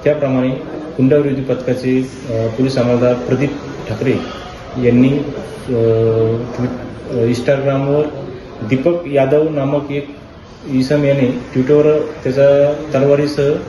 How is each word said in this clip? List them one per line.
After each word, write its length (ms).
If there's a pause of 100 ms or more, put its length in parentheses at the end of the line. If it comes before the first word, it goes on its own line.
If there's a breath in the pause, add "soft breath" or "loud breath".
त्याप्रमाणे 440 (480)
गुंडाविरोधी 460
पथकाचे, 680 (200)
अ, 180
पोलीस 320
अंमलदार 360
प्रदीप 360 (380)
ठाकरे 260 (720)
यांनी, 240
अ, 640 (840)
ट्विट-, 540
अ, 40
Instagram-वर 880 (680)
दीपक 440
यादव 380
नामक 400
एक 260 (560)
इसम 320
याने 340 (180)
Twitter-वर 420 (260)
त्याचा 480 (220)
तलवारीसह 560 (180)